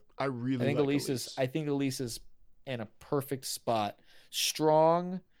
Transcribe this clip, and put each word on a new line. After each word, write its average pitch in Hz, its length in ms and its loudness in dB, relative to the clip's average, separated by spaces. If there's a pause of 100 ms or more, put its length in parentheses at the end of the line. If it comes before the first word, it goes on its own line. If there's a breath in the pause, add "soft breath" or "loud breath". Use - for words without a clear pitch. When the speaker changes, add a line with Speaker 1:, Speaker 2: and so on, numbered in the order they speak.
(180)
Speaker 1:
I 131 80 -2
really 127 380 -2
Speaker 2:
I - 40 2
think 143 120 2
Speaker 1:
like 143 80 4
Speaker 2:
Elise 143 220 0
Speaker 1:
Elise. 127 180 -2
Speaker 2:
is, - 100 -14
I 131 80 0
think 147 220 -4
Elise 139 320 -2
is 120 200 -6 (460)
in 123 140 -6
a 104 80 -8 (120)
perfect 135 460 -2
spot. 107 540 -2 (320 soft breath)
Strong, 165 880 4 (200)